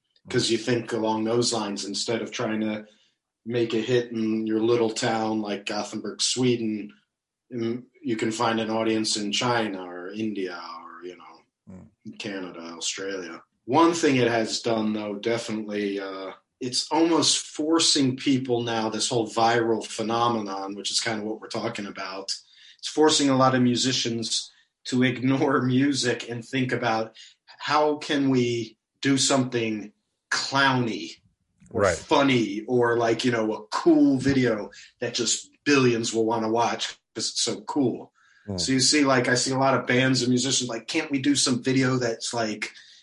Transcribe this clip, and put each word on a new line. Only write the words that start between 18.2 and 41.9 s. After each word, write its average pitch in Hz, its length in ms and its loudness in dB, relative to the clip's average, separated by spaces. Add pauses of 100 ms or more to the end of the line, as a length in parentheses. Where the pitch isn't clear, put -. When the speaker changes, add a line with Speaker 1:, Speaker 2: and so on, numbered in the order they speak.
Speaker 1:
now, 113 240 -2
this 110 200 -2
whole 113 200 0
viral 113 580 2
phenomenon, 107 880 -2
which 101 160 -6
is - 100 -2
kind 107 200 -4
of 104 60 -8
what 107 140 -6
we're - 80 -16
talking 110 380 -6
about. 95 460 -10 (480)
It's - 80 -10
forcing 151 420 4
a 131 60 4
lot 131 180 6
of 127 80 4
musicians 117 880 0 (360)
to 127 180 2
ignore 135 580 2
<laughs> 127 160 2
music 123 500 0
and 117 160 -8
think 127 280 -2
about 113 440 -2 (420)
how 151 400 2
can 139 320 0
we 120 460 0 (240)
do 139 180 4
something 117 760 0 (380)
clowny 127 840 0 (580)
or 101 120 0
Speaker 2:
Right. 90 140 4
Speaker 1:
funny 123 720 2
or, 120 300 2
like, 117 280 2
you 127 80 4
know, 110 200 0
a 110 160 -8
cool 147 500 6
video 120 520 2 (300)
that - 140 -4
just - 360 -2 (140)
billions 120 500 4
will 113 120 2
wanna 110 240 0
watch 113 460 0 (180)
'cause - 160 -4
it's - 120 -4
so 104 200 -4
cool. - 500 -2 (360)
Speaker 2:
Mm. 95 120 -4
Speaker 1:
So 101 120 0
you 131 80 2
see, 147 240 4
like, 131 240 2
I 127 60 2
see 131 180 0
a 131 60 0
lot 135 200 4
of - 80 -4
bands 127 360 2
and 120 80 0
musicians, 123 380 0
like, 113 180 -10
"Can't 156 240 -4
we 139 100 0
do 143 140 2
some 127 280 2
video 131 340 2